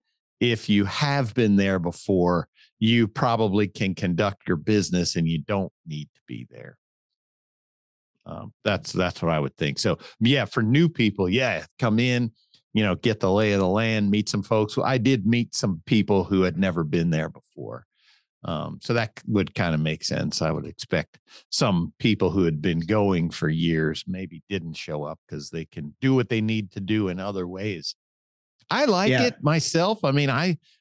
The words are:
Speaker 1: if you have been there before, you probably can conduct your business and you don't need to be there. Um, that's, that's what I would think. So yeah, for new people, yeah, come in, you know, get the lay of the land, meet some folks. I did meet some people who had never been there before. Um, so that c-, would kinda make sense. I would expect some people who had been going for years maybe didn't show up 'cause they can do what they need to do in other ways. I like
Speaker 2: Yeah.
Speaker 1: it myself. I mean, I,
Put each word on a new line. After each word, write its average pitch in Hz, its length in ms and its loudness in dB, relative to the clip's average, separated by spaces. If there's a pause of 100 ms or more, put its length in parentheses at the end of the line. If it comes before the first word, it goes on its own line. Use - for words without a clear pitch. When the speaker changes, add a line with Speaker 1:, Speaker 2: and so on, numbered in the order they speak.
(400)
Speaker 1:
if 120 300 0
you 101 160 6
have 139 480 -2
been 107 220 4
there 98 240 2
before, 87 680 0 (300)
you 113 280 4
probably 107 640 0
can 95 260 -4
conduct 95 540 -2
your 90 80 0
business 87 580 0
and 82 140 0
you 82 100 -2
don't 98 340 -4 (140)
need 76 280 -12
to - 120 -20
be 60 240 -14
there. 60 280 -20 (1500)
Um, - 260 -14 (120)
that's, 101 280 -2
that's 90 300 -2
what 85 100 2
I 78 60 0
would 69 180 -4
think. 71 220 -4
So 90 200 0 (220)
yeah, 123 240 2
for 110 180 -2
new 143 260 4
people, 107 400 0
yeah, 107 360 0 (140)
come 113 220 2
in, 123 320 0 (400)
you 110 100 2
know, 95 140 2
get 110 240 0
the 95 100 2
lay 104 220 4
of 98 80 2
the 92 80 4
land, 107 420 2
meet 104 180 2
some 101 140 -2
folks. 107 400 0
I 131 160 2
did 113 280 2
meet 117 280 0
some 92 320 -2
people 101 380 4
who 92 180 2
had 87 140 2
never 87 280 0
been 85 260 2
there 80 180 0
before. 60 580 -16 (580)
Um, 76 380 -8
so 117 120 -2
that 113 240 -2
c-, - 100 -20
would 101 260 0
kinda 82 240 0
make 78 240 -2
sense. - 400 -2
I 80 80 0
would 76 160 -4
expect - 540 -6 (300)
some 90 500 0
people 101 300 2
who 95 120 0
had 78 180 0
been 85 200 -2
going 90 500 0
for - 180 -4
years 80 600 0
maybe 90 400 -10
didn't 82 260 -8
show 76 300 -10
up 78 240 -12
'cause 73 220 -12
they 80 160 -8
can 76 340 -14
do 131 160 2
what 120 120 0
they 113 120 0
need 110 320 -2
to - 80 -10
do 104 280 0
in 90 120 -6
other 95 260 -6
ways. 95 480 -8 (760)
I 262 160 2
like 185 240 2
Speaker 2:
Yeah. 127 140 4
Speaker 1:
it - 180 -2
myself. 165 640 2
I 139 80 2
mean, 139 180 2
I, 160 280 0 (220)